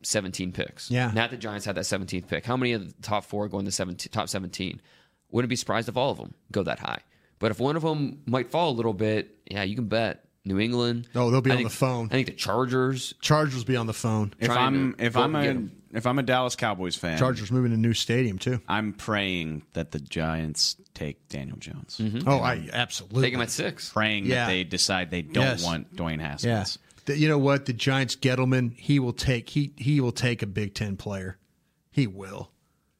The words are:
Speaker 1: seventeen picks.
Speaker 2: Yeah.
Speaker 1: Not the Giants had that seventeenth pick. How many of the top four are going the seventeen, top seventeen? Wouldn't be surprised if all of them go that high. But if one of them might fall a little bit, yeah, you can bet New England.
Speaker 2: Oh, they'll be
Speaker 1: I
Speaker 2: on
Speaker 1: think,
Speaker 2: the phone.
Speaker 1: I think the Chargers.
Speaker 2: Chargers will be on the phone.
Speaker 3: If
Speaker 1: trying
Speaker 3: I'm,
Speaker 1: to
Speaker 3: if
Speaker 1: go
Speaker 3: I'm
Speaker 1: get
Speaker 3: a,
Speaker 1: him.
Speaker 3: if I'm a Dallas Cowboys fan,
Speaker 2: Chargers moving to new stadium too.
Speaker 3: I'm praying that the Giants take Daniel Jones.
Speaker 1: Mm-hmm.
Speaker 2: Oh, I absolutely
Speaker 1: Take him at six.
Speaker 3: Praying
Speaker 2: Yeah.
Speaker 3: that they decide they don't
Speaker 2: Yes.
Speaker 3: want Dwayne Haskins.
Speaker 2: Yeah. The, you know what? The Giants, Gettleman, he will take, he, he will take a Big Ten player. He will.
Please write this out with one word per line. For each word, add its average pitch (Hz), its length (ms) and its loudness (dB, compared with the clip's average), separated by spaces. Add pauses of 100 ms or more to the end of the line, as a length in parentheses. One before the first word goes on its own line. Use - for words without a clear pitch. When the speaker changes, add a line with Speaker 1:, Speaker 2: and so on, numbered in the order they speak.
Speaker 1:
seventeen 92 480 -2
picks. - 380 -6
Speaker 2:
Yeah. 123 240 2
Speaker 1:
Not 117 160 2
the 127 80 -10
Giants 104 260 -8
had 104 120 -2
that 87 100 -2
seventeenth 92 420 -4
pick. - 160 -4
How 123 140 -2
many 123 160 2
of 98 120 -4
the - 160 -16
top 107 220 -2
four 104 220 -4
are - 20 -6
going 98 160 -4
the 98 80 -4
seventeen, 92 400 -4
top 107 160 -2
seventeen? 92 540 -6 (480)
Wouldn't 120 180 2
be 120 80 0
surprised 113 320 -2
if 107 80 -4
all 131 140 2
of 104 80 -4
them 52 160 -12 (180)
go 101 120 2
that - 160 -2
high. - 200 -4 (380)
But 110 120 2
if 104 80 -4
one 139 180 2
of 165 60 -4
them 151 440 0
might 123 240 0
fall 165 200 2
a 127 60 0
little 113 180 2
bit, 107 400 0 (160)
yeah, 101 120 -2
you 95 120 -2
can 120 120 -2
bet 107 400 0 (180)
New 95 160 0
England. 120 540 0
Speaker 2:
Oh, 123 160 4
they'll 131 100 6
be 131 100 4
Speaker 1:
I 131 40 6
Speaker 2:
on 127 60 4
Speaker 1:
think, 117 100 0
Speaker 2:
the - 60 -8
phone. 123 300 2
Speaker 1:
I 110 40 -4
think 131 160 2
the - 80 -6
Chargers. 127 880 0
Speaker 2:
Chargers 151 380 4
will 117 40 -6
be 127 120 2
on 117 100 0
the 110 80 -2
phone. 107 440 0
Speaker 3:
If 120 100 2
Speaker 1:
trying 120 180 4
Speaker 3:
I'm, 135 280 2
Speaker 1:
to - 100 -4
Speaker 3:
if 117 100 2
Speaker 1:
go 127 80 4
Speaker 3:
I'm 143 100 2
Speaker 1:
get 151 80 2
Speaker 3:
a, 143 40 2
Speaker 1:
him. 123 380 -2 (100)
Speaker 3:
if 113 140 -2
I'm 127 120 2
a 139 40 2
Dallas 127 340 2
Cowboys 92 400 -2
fan, 82 220 -2
Speaker 2:
Chargers 110 340 2
moving 127 200 4
to 113 40 2
new 113 160 4
stadium 117 460 0
too. 127 300 -2
Speaker 3:
I'm 104 260 0
praying 90 680 -2 (120)
that 82 160 -4
the 80 100 -4
Giants 80 760 -2 (180)
take - 340 -10
Daniel 69 300 -10
Jones. - 420 -14
Speaker 1:
Mm-hmm. 110 280 -2
Speaker 2:
Oh, 139 120 6
I 113 320 -2
absolutely 117 520 -2
Speaker 1:
Take 123 100 2
him 127 80 0
at 113 80 -2
six. - 400 -4
Speaker 3:
Praying 107 340 2
Speaker 2:
Yeah. 123 220 2
Speaker 3:
that 104 60 0
they 90 120 2
decide 90 460 0
they 87 120 -2
don't 80 220 0
Speaker 2:
Yes. 117 200 0
Speaker 3:
want 82 300 -2
Dwayne 80 260 -2
Haskins. 95 580 -2
Speaker 2:
Yeah. - 260 -20
The, 143 140 -2
you 151 100 6
know 151 100 4
what? 139 280 4
The 131 80 0
Giants, 135 420 0
Gettleman, 127 600 2
he 143 200 4
will 123 140 2
take, - 380 0
he, 143 260 0
he 143 240 4
will 123 120 2
take 120 300 0
a 113 40 -4
Big 101 280 -2
Ten 101 220 -2
player. 95 400 -8 (540)
He 139 160 2
will. 95 440 -10 (500)